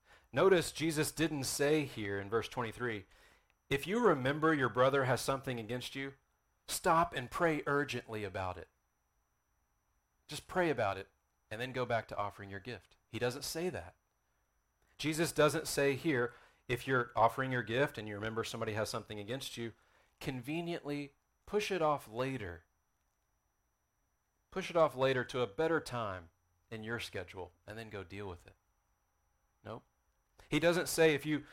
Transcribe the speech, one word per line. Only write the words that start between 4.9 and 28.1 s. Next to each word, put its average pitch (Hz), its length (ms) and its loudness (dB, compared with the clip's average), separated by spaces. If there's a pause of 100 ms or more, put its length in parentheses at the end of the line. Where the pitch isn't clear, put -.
has 123 160 2
something 131 400 -2
against 120 340 -6
you, 139 200 -8 (560)
stop 170 440 4
and 123 160 -6
pray 160 380 2
urgently 120 560 -2
about 92 340 -4
it." 85 120 -14 (1600)
Just - 200 -12
pray 180 220 2
about 107 280 2
it 98 120 -10 (400)
and 110 120 -8
then 131 100 -6
go 123 140 -2
back 113 240 0
to - 80 -6
offering 101 320 -6
your 98 100 -8
gift. - 380 -14 (120)
He 113 100 -8
doesn't 123 240 -2
say 175 260 -4
that. 85 260 -8 (1040)
Jesus 156 340 0
doesn't 151 360 4
say 139 280 2
here, 127 380 0 (340)
"If 123 200 -4
you're 127 280 2
offering 131 380 4
your 123 100 0
gift 123 340 0
and 107 80 -8
you 107 100 -6
remember 110 280 -4
somebody 113 300 -4
has 107 160 0
something 107 280 -8
against 113 380 -8
you, 117 180 -8 (460)
conveniently 143 920 -6 (320)
push 208 260 -2
it 180 100 0
off 151 280 2
later. 110 560 -4 (1900)
Push 185 180 -6
it 170 60 -8
off 156 200 6
later 131 280 4
to 127 160 -4
a 123 80 2
better 160 320 0
time 101 500 -6 (400)
in 110 140 -10
your 113 160 -4
schedule 92 540 -10 (120)
and 104 120 -12
then 110 120 -12
go 101 140 -10
deal 98 240 -10